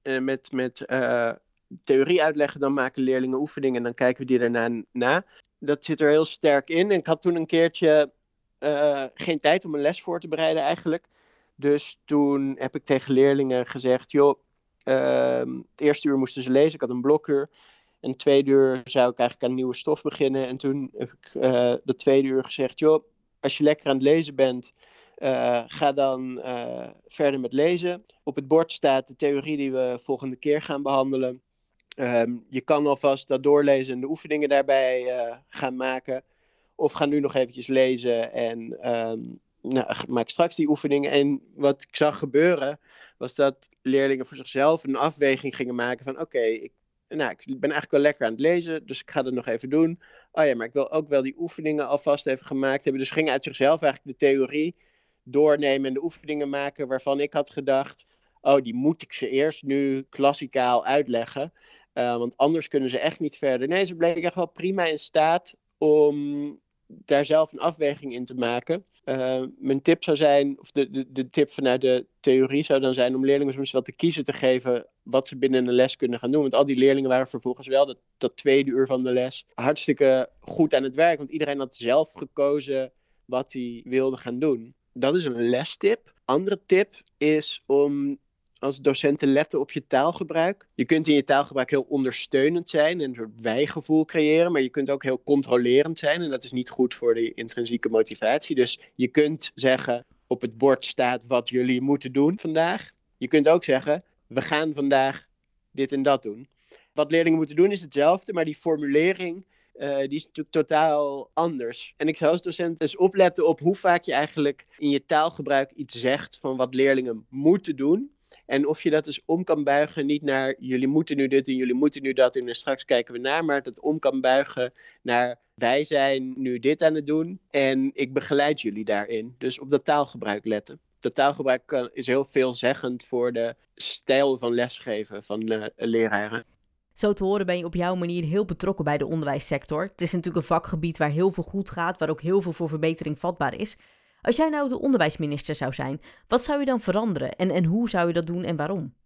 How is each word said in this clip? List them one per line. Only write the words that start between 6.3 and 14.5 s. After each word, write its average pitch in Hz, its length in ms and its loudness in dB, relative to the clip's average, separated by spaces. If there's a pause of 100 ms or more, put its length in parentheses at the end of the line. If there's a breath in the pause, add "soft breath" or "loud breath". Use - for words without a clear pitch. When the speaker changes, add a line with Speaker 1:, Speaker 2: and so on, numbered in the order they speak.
Speaker 1:
in. 180 220 2
En 190 60 4
ik 165 100 -4
had 160 140 0
toen 175 140 0
een 160 100 -4
keertje, 160 680 2 (460)
eh, 143 560 0
geen 165 260 -4
tijd 170 260 2
om 160 80 -8
een 147 80 -4
les 156 200 0
voor 175 180 -6
te 170 80 -14
bereiden 160 360 -2
eigenlijk. 160 440 -4 (480)
Dus 143 500 0
toen 143 540 2
heb 131 160 -6
ik 143 100 -12
tegen 139 280 0
leerlingen 135 520 4
gezegd: 127 460 -2
"Joh, 143 280 4 (440)